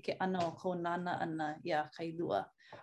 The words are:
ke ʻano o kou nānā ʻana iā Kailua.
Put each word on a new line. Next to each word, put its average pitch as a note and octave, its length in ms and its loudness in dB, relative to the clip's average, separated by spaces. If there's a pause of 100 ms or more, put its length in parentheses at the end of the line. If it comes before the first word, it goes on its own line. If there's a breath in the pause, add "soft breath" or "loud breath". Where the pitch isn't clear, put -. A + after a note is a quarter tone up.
ke - 160 -2
ʻano F#3 280 2
o E3 40 0
kou F3+ 240 -2
nānā F3 460 0
ʻana D#3 420 0
iā D#3 220 2 (100)
Kailua. E3 500 0 (380 soft breath)